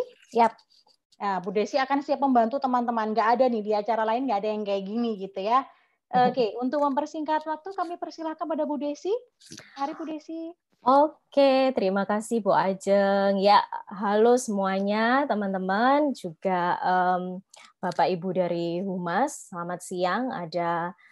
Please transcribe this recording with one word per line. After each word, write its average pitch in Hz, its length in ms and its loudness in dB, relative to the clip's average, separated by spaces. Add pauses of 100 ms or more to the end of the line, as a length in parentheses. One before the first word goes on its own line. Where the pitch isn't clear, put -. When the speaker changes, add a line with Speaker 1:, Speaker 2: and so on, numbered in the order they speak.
(340)
Speaker 1:
Yap. 226 240 4 (640)
Speaker 2:
Nah, 196 160 -2
Bu 185 160 -6
Desi 214 240 0
akan 269 240 0
siap 269 160 -2
membantu 254 400 4
teman-teman. 240 560 -2
Nggak 214 140 2 (100)
ada 262 80 4
nih 233 160 0
di 208 160 -2
acara 220 240 -2
lain, 226 240 -2
nggak 202 160 -2
ada 214 80 -2
yang 214 160 -4
kayak 196 160 -2
gini 226 280 -2 (120)
gitu 190 160 -10
ya. 220 240 2 (480)
Speaker 1:
<laughs> 247 240 4
Speaker 2:
Oke, 220 240 -2
untuk 262 240 -2
mempersingkat 302 640 -2
waktu 311 320 -8
kami 349 160 -4
persilahkan 320 480 -10
pada 302 240 -2
Bu 285 80 -2
Desi. 294 400 -4 (640)
Mari 294 160 -4
Bu 330 80 -12
Desi. 320 480 -10 (320)
Speaker 1:
Oke, 269 960 4
terima 196 280 0
kasih 214 360 -2
Bu 190 120 4
Ajeng. 196 840 2
Ya, 196 240 6 (240)
halo 214 520 2
semuanya, 208 880 0
teman-teman, 214 880 0
juga, 180 680 -2
em, 185 600 0 (400)
Bapak 175 280 0
Ibu 185 200 -4
dari 170 560 -2
Humas. 185 640 -4
Selamat 175 320 -8
siang. 190 480 -4
Ada 170 640 -4 (180)